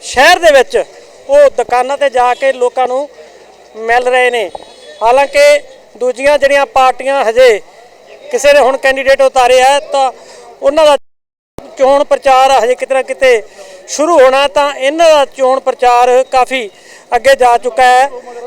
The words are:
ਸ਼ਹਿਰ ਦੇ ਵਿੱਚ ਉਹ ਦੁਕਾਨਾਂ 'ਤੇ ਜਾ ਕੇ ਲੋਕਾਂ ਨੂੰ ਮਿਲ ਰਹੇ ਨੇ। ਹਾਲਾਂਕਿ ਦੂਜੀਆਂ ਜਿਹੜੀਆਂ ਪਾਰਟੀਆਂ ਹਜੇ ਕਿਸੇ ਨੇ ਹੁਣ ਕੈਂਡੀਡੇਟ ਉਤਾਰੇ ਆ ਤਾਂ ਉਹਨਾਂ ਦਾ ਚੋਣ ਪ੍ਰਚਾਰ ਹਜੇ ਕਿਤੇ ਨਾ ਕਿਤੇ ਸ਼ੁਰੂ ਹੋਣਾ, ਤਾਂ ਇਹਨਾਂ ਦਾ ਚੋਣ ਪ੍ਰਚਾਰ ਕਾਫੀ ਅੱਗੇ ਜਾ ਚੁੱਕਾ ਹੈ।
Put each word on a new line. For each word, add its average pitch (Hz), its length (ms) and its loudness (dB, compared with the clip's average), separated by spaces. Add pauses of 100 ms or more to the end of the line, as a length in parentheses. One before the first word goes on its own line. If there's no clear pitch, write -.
ਸ਼ਹਿਰ 320 360 0
ਦੇ 330 140 2
ਵਿੱਚ 240 320 0 (440)
ਉਹ 277 220 4
ਦੁਕਾਨਾਂ 247 460 -4
'ਤੇ 277 140 -2
ਜਾ 247 240 0
ਕੇ 269 180 -4
ਲੋਕਾਂ 247 360 -4
ਨੂੰ 269 200 -6 (680)
ਮਿਲ 233 280 -2
ਰਹੇ 247 260 0
ਨੇ। 220 200 -6 (520)
ਹਾਲਾਂਕਿ 277 580 2 (360)
ਦੂਜੀਆਂ 254 420 -2
ਜਿਹੜੀਆਂ 277 280 0
ਪਾਰਟੀਆਂ 262 580 -2
ਹਜੇ 226 360 2 (720)
ਕਿਸੇ 269 220 0
ਨੇ 285 80 4
ਹੁਣ 262 160 0
ਕੈਂਡੀਡੇਟ 269 460 -2
ਉਤਾਰੇ 254 380 2
ਆ 277 200 2
ਤਾਂ 269 320 -4 (500)
ਉਹਨਾਂ 294 220 0
ਦਾ 285 120 4 (840)
ਚੋਣ 277 260 0
ਪ੍ਰਚਾਰ 262 600 0
ਹਜੇ 247 100 -2
ਕਿਤੇ 262 200 -8
ਨਾ 262 80 -2
ਕਿਤੇ 254 400 -2 (460)
ਸ਼ੁਰੂ 311 320 0
ਹੋਣਾ, 269 280 2
ਤਾਂ 285 260 -2
ਇਹਨਾਂ 302 360 0
ਦਾ 294 140 4
ਚੋਣ 262 360 -2
ਪ੍ਰਚਾਰ 247 720 0
ਕਾਫੀ 247 380 -4 (460)
ਅੱਗੇ 262 200 2
ਜਾ 240 220 2
ਚੁੱਕਾ 240 240 -4
ਹੈ। 254 280 2 (360)